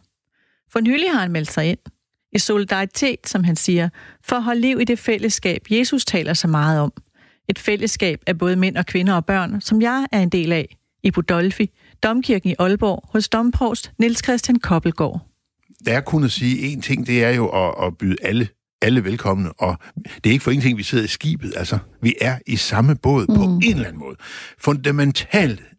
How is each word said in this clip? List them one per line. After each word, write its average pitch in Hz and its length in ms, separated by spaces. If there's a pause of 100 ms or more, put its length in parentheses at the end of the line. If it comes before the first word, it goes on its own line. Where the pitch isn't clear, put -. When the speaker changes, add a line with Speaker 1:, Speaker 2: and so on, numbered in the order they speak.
(720)
Speaker 1:
For 233 80
nylig 285 320
har 277 80
han 180 120
meldt 156 200
sig 156 140
ind. 170 120 (540)
I 208 80
solidaritet, 202 880
som 190 160
han 170 120
siger, 175 340 (340)
for - 120
at 240 80
holde 240 180
liv 254 200
i - 20
det 240 160
fællesskab, 202 680
Jesus 247 360
taler 165 280
så 175 140
meget 156 320
om. 147 140 (560)
Et 202 100
fællesskab 208 680
af 175 100
både 180 180
mænd 185 220
og 180 80
kvinder 185 280
og 165 120
børn, 196 360
som 220 200
jeg 254 300
er 214 80
en 180 100
del 170 220
af 165 260 (260)
i 190 80
Budolfi, 180 580 (340)
domkirken 226 460
i 170 100
Aalborg, 190 540
hos 220 160
domprovst 233 680
Niels 233 240
Christian 247 360
Koppelgaard. 165 680 (580)
Speaker 2:
Der 117 80
er 135 80
kun 151 220
at 123 80
sige 127 460
én - 40
ting, 127 260
det 123 160
er 117 60
jo 120 180
at, 92 400
at 85 100
byde 92 240
alle, 110 260 (340)
alle 120 220
velkomne, 95 500
og 90 240 (180)
det - 340
er - 20
ikke 135 120
for - 80
ingenting, 127 260
vi 101 60
sidder 120 200
i 104 40
skibet, - 500
altså. 90 200 (240)
Vi 117 200
er 127 160 (100)
i 127 80
samme 120 400
båd 131 320
på 208 200
Speaker 1:
Mm. 180 80
Speaker 2:
en 175 80 (120)
eller 123 120
anden 80 120
måde. 67 160 (440)
Fundamentalt 143 1040 (160)